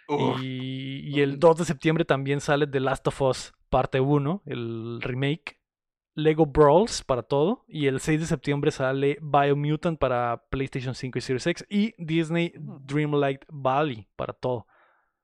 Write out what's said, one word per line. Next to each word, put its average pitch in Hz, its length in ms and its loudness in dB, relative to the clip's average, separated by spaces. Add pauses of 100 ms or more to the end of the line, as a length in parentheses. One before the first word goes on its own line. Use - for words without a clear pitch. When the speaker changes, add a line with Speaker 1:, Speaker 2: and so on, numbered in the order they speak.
Speaker 1:
Uf. 131 340 0
Speaker 2:
Y, 131 600 -8 (140)
y 143 60 4
el 139 100 2
Speaker 3:
Ujú. 143 80 -8
Speaker 2:
dos 160 200 8
de 170 60 -2
septiembre 160 400 0
también 139 360 0
sale 147 260 2
The 139 120 -2
Last 135 280 -2
of - 140 -2
Us - 320 0 (160)
Parte 131 300 2
uno, 143 460 0
el 117 560 -8
remake. 135 580 -6 (540)
Lego 156 320 4
Brawls 151 580 6
para 123 200 -2
todo. 156 440 0
Y 147 200 -2
el 135 120 0
seis 156 220 0
de 170 60 -4
septiembre 143 440 -2
sale 139 500 -2
Biomutant 147 800 0
para 120 500 -2
PlayStation 131 460 -6
cinco 127 220 -8
y 123 40 -4
Series 127 260 -4
X. - 200 -4
Y 208 300 0
Disney 165 600 -2
Speaker 3:
Ujú. 147 280 -14
Speaker 2:
Dreamlight 143 640 0
Valley 135 680 -2
para - 160 -8
todo. 123 340 -4 (580)